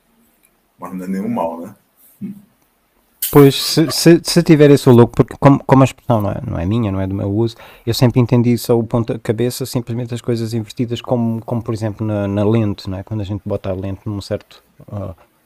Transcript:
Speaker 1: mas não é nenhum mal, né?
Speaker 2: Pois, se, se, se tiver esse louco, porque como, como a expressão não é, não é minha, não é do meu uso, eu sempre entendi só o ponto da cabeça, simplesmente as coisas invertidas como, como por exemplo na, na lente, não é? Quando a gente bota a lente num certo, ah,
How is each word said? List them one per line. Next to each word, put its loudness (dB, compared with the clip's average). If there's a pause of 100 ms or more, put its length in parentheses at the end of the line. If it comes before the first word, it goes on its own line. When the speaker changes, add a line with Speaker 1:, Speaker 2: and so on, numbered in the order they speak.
(800)
Speaker 1:
mas -14
não -10
é -10
nenhum -6
mal, -6
né? -16 (1600)
Speaker 2:
Pois, 6
se, -2
se, 4
se 0
tiver 6
esse 6
louco, 8
porque 0
como, 4
como 6
a 8
expressão -2
não -2
é, -6
não -8
é -4
minha, -2
não -4
é -4
do -6
meu -4
uso, -2 (300)
eu -2
sempre 2
entendi 2
só 0
o 0
ponto -4
da -8
cabeça, -4
simplesmente -8
as -10
coisas -4
invertidas -6
como, -4
como -6
por -6
exemplo -6
na, -2
na -2
lente, 0
não -8
é? -10
Quando -8
a -6
gente -8
bota -6
a -4
lente -8
num -8
certo, -10 (280)
ah, -10 (320)